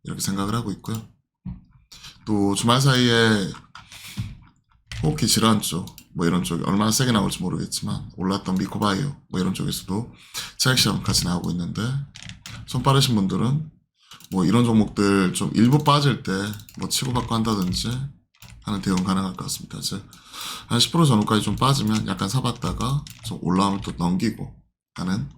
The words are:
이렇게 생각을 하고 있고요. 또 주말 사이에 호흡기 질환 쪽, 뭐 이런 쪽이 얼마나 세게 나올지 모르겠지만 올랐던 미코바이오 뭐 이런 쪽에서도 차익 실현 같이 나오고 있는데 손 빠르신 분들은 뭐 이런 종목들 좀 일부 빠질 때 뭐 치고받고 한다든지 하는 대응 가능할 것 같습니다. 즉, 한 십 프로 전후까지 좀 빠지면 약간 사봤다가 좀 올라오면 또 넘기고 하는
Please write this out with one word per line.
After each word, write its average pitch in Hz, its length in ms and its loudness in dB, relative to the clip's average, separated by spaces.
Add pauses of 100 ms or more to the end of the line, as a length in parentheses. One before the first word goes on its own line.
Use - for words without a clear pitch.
이렇게 180 160 -8
생각을 98 340 -2
하고 110 180 -2
있고요. 110 300 -8 (1200)
또 101 280 2
주말 117 260 4
사이에 117 680 4 (1500)
호흡기 156 240 0
질환 107 360 4
쪽, - 340 -6 (180)
뭐 87 120 0
이런 87 180 2
쪽이 85 200 -4
얼마나 104 260 2
세게 127 220 2
나올지 95 280 0
모르겠지만 90 760 -6
올랐던 92 400 -2
미코바이오 95 600 -2 (140)
뭐 90 100 -2
이런 92 140 0
쪽에서도 - 580 -6 (460)
차익 127 200 2
실현 95 240 2
같이 - 220 0
나오고 87 280 -2
있는데 87 300 -4 (840)
손 127 160 -4
빠르신 135 340 4
분들은 104 540 0 (600)
뭐 92 120 2
이런 113 200 4
종목들 101 720 4
좀 - 200 -2
일부 127 280 6
빠질 143 400 2
때 95 100 -4 (460)
뭐 95 100 -6
치고받고 123 460 -2
한다든지 110 540 0 (760)
하는 101 180 -4
대응 95 220 0
가능할 95 320 -2
것 - 100 -8
같습니다. - 360 -10
즉, - 280 -8 (600)
한 120 100 0
십 - 140 2
프로 165 120 4
전후까지 107 380 4
좀 104 140 -2
빠지면 110 500 2
약간 98 220 -2
사봤다가 123 760 -2 (200)
좀 - 180 -8
올라오면 98 380 0
또 104 120 -8
넘기고 92 600 -2 (400)
하는 92 440 -4